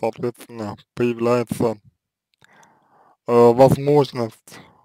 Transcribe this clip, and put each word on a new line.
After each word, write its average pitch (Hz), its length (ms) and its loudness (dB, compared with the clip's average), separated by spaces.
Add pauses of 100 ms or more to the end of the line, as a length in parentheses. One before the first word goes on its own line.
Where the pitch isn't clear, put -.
соответственно, 113 760 -10 (180)
появляется, 120 840 -4 (1500)
э, 120 260 4
возможность, 131 1040 0 (260)